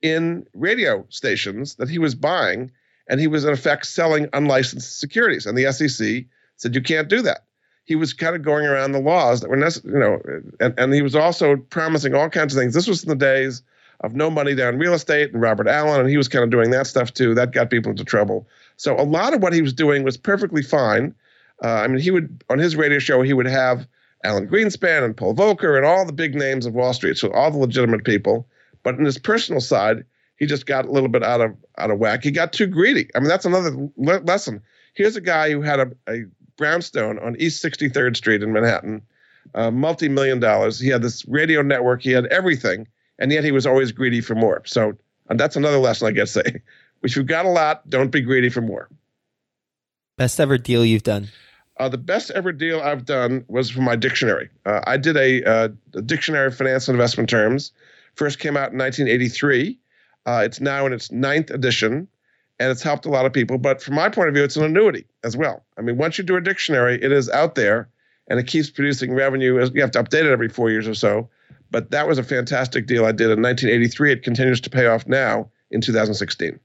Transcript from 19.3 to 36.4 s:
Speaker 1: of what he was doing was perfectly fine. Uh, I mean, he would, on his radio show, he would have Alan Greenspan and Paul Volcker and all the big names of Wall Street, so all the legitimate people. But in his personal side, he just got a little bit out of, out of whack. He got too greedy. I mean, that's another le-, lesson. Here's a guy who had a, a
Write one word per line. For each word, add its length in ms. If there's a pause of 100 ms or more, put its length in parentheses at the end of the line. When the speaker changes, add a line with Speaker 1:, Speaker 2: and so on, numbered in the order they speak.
Speaker 1:
of 80
what 100
he 100
was 120
doing 300
was 120
perfectly 460
fine. 520 (480)
Uh, 60
I 200
mean, 120
he 120
would, 380
on 100
his 180
radio 220
show, 240
he 100
would 140
have 380 (380)
Alan 240
Greenspan 560
and 140
Paul 180
Volcker 400
and 100
all 200
the 80
big 220
names 300
of 80
Wall 200
Street, 240
so 160
all 180
the 60
legitimate 480
people. 420 (360)
But 120
in 80
his 140
personal 420
side, 460 (320)
he 80
just 200
got 200
a 60
little 180
bit 140
out 180
of, 140 (220)
out 140
of 80
whack. 240
He 80
got 220
too 140
greedy. 480
I 40
mean, 80
that's 180
another 260 (260)
le-, 220
lesson. 420 (320)
Here's 240
a 40
guy 300
who 100
had 180
a, 120 (160)
a 120 (360)